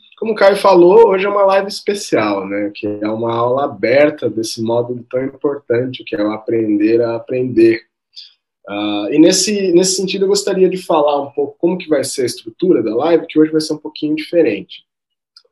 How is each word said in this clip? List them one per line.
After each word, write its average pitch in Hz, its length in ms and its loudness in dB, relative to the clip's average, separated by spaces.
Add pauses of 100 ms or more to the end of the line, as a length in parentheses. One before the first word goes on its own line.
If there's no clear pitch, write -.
(180)
Como 220 140 -4
o - 20 -2
Caio 196 220 4
falou, 190 520 6
hoje 190 180 0
é - 20 0
uma 202 160 0
live 190 240 2
especial, 110 800 -4
né? 101 280 -6
Que - 120 -10
é 104 220 -6
uma 113 240 -4
aula 127 340 0
aberta 127 600 0
desse 110 340 -6
módulo 120 460 -4
tão 127 140 -4
importante, 131 800 -4
que - 140 -10
é 104 80 -2
o 107 80 -2
Aprender 110 720 0
a 117 120 -2
Aprender. 117 680 0 (840)
Ah, 104 440 -6
e 143 80 0
nesse, 185 540 4
nesse 185 240 2
sentido, 190 280 -2
eu 190 40 0
gostaria 190 400 0
de 180 100 -4
falar 147 420 0
um 139 100 -8
pouco 143 280 -6
como 180 200 0
que 160 100 -14
vai 143 140 0
ser - 200 -6
a 123 40 0
estrutura - 560 -2
da 107 140 -2
live, 160 300 2
que - 120 -4
hoje 156 140 2
vai 156 80 0
ser 156 140 -4
um 151 40 -12
pouquinho 151 380 -6
diferente. 147 680 -4 (680)